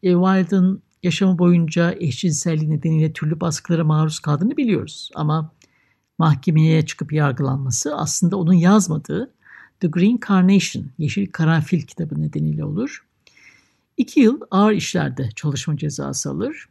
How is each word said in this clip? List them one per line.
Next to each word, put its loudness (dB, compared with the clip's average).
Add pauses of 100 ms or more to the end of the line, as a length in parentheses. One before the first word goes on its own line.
E, 2
Wilde'ın 2 (200)
yaşamı 0
boyunca 2
eşcinselliği -2
nedeniyle 0
türlü -4
baskılara -2
maruz 2
kaldığını -2
biliyoruz. -2
Ama -2 (680)
mahkemeye 2
çıkıp -10
yargılanması -2
aslında -2
onun 2
yazmadığı 2 (480)
The 0
Green 2 (100)
Carnation, 2 (120)
Yeşil -4
Karanfil 0
kitabı -8
nedeniyle -4
olur. -6 (880)
İki 0
yıl 4 (100)
ağır 4
işlerde -4
çalışma -4
cezası -6
alır. -8